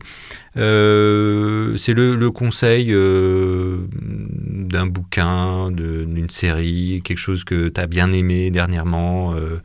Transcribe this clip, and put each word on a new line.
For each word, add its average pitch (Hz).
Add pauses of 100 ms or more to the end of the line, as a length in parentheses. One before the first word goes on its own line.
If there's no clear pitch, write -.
(580)
euh, 107
c'est 117
le, 123
le 120
conseil, 117
euh, 92
d'un 98
bouquin, 90
de, 80
d'une 82
série, 87
quelque -
chose 92
que 85
t'as 87
bien 90
aimé 92
dernièrement, 87
euh, 80